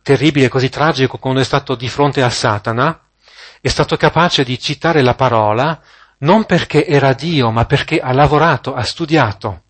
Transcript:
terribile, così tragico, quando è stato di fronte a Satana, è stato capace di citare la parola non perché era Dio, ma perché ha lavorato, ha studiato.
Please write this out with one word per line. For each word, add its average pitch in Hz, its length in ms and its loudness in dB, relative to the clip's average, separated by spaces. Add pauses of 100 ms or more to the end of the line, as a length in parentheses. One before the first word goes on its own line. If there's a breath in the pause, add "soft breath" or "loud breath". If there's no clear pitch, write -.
terribile, 139 480 2
così 131 220 -2
tragico, 131 480 -2
quando 131 220 -2
è 127 40 2
stato 135 300 -4
di 120 160 -8
fronte 139 320 0
a 123 80 2
Satana, 117 680 -2 (640 loud breath)
è - 80 -4
stato 151 280 -2
capace 160 460 0
di 123 160 -4
citare 156 440 0
la 123 120 2
parola 117 680 0 (380 soft breath)
non 196 280 2
perché 147 380 0
era 139 280 2
Dio, 135 400 -2
ma 117 120 2
perché - 360 -2
ha 127 120 -4
lavorato, 147 640 2
ha 127 80 -6
studiato. 120 880 -2